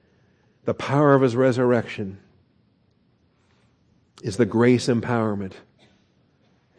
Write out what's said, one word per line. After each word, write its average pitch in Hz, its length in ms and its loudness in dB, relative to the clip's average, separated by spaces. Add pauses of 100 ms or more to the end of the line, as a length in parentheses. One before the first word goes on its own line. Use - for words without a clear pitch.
(640)
The 117 100 -4
power 143 400 2
of 131 80 4
His 123 120 2
resurrection 120 840 -2 (2000)
is 101 140 -8
the 120 100 2
grace 117 420 2
empowerment. 110 640 -2 (1300)